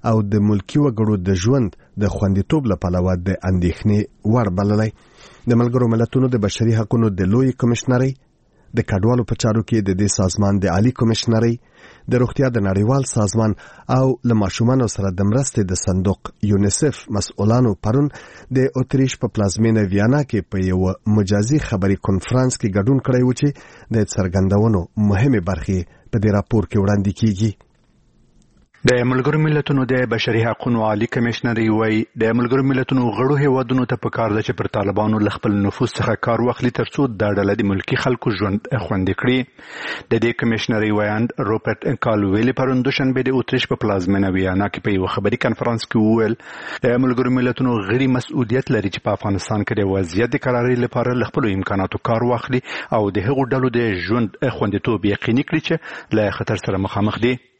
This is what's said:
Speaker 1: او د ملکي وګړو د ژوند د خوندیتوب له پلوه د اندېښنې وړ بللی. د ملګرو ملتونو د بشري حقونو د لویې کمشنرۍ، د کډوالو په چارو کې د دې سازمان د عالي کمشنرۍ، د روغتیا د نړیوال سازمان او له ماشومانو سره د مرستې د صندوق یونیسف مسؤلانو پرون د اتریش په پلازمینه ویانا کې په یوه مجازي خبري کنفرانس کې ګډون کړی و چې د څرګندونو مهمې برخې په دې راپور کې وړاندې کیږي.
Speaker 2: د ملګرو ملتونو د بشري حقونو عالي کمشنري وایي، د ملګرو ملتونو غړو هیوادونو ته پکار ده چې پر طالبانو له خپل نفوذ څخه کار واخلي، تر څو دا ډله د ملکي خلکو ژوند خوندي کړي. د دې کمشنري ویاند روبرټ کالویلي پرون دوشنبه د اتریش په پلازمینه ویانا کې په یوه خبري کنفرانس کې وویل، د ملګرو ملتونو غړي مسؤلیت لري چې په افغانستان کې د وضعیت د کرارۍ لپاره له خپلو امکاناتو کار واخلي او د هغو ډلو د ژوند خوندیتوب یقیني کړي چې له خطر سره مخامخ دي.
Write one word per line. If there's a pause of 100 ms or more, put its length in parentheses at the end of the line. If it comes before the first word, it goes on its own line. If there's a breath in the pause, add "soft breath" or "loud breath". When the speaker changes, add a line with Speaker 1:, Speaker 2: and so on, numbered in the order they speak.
(100)
Speaker 1:
او (160)
د
ملکي
وګړو (140)
د
ژوند (280 soft breath)
د
خوندیتوب
له
پلوه (140)
د (120)
اندېښنې (340)
وړ
بللی. (580 loud breath)
د
ملګرو
ملتونو
د
بشري
حقونو
د (120)
لویې
کمشنرۍ، (680 soft breath)
د
کډوالو
په
چارو
کې
د
دې (100)
سازمان
د
عالي
کمشنرۍ، (560 loud breath)
د
روغتیا
د
نړیوال
سازمان (440 loud breath)
او (240)
له
ماشومانو
سره
د
مرستې
د
صندوق (180)
یونیسف (160)
مسؤلانو (120)
پرون (500 loud breath)
د
اتریش
په
پلازمینه
ویانا
کې
په
یوه (240)
مجازي
خبري (100)
کنفرانس
کې
ګډون
کړی
و
چې (460 loud breath)
د
څرګندونو (300)
مهمې (100)
برخې (320 soft breath)
په
دې
راپور
کې
وړاندې
کیږي. (1400)
Speaker 2:
د (120)
ملګرو
ملتونو
د (100)
بشري
حقونو
عالي
کمشنري (120)
وایي، (220)
د
ملګرو
ملتونو (140)
غړو
هیوادونو
ته
پکار
ده
چې
پر
طالبانو
له
خپل (120)
نفوذ
څخه
کار
واخلي،
تر
څو (160)
دا
ډله
د
ملکي
خلکو
ژوند (180)
خوندي
کړي. (720 loud breath)
د
دې (100)
کمشنري
ویاند (180)
روبرټ (120)
کالویلي
پرون
دوشنبه
د
اتریش
په
پلازمینه
ویانا
کې
په
یوه
خبري
کنفرانس
کې
وویل، (480 loud breath)
د
ملګرو
ملتونو (100)
غړي
مسؤلیت
لري
چې
په
افغانستان
کې
د
وضعیت
د
کرارۍ
لپاره
له
خپلو
امکاناتو
کار
واخلي (380 loud breath)
او
د
هغو
ډلو
د (120)
ژوند (220)
خوندیتوب
یقیني
کړي
چې (460 loud breath)
له
خطر
سره
مخامخ
دي. (260)